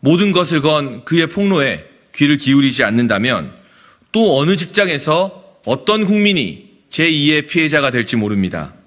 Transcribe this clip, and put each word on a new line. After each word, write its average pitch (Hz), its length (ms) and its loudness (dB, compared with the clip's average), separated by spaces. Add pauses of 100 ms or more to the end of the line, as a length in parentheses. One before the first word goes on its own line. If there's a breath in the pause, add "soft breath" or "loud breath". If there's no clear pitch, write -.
모든 175 320 2
것을 170 280 0
건 139 440 -2
그의 165 240 0
폭로에 160 580 -2 (280)
귀를 143 220 2
기울이지 135 480 2
않는다면 110 720 0 (560 soft breath)
또 202 260 2
어느 156 160 2
직장에서 175 1080 -4
어떤 208 400 -2
국민이 190 640 -2 (220)
제이의 151 560 0
피해자가 151 440 0
될지 120 260 -2
모릅니다. 98 580 -2 (120)